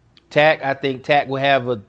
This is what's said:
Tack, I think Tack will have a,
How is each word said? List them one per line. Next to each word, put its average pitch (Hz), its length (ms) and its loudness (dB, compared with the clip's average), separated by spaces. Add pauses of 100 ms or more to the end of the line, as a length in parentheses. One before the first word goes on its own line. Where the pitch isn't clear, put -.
(300)
Tack, 151 340 2
I 139 100 -4
think 135 300 -6
Tack 143 240 0
will 135 120 -6
have 135 280 0
a, 120 200 -4